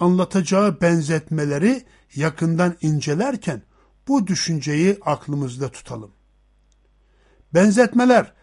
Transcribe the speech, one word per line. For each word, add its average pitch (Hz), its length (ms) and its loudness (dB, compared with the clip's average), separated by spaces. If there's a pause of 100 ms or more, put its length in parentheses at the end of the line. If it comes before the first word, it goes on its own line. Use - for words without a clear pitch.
anlatacağı 180 800 0
benzetmeleri 160 1040 0 (300)
yakından 165 640 -2
incelerken 156 800 -2 (460)
bu 262 180 2
düşünceyi 165 760 -2
aklımızda 139 640 -6
tutalım. 110 420 -16 (1400)
Benzetmeler 233 800 4 (100)